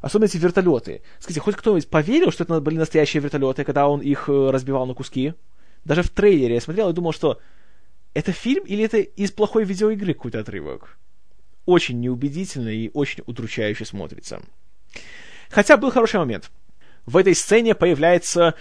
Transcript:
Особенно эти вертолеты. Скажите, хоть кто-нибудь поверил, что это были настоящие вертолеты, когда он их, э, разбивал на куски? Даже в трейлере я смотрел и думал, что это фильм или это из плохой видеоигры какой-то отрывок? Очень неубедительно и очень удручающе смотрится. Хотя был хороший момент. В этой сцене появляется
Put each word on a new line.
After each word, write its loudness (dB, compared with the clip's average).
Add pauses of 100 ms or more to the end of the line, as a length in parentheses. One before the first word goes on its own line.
Особенно 2
эти 0
вертолеты. 0 (180)
Скажите, -8
хоть -2
кто-нибудь 0
поверил, 4
что -4
это 0
были -2
настоящие 2
вертолеты, -2
когда 2
он 2
их, -2
э, 4
разбивал 0
на -6
куски? -4 (520)
Даже 2
в 0
трейлере 4
я 2
смотрел 0
и 0
думал, -2
что 0 (760)
это -2
фильм 0
или -2
это 0
из -2
плохой 2
видеоигры 0
какой-то -6
отрывок? -10 (680)
Очень 4
неубедительно -4
и -4
очень -4
удручающе -6
смотрится. -12 (1080)
Хотя 8
был 2
хороший 4
момент. -2 (540)
В 2
этой 8
сцене 4
появляется 4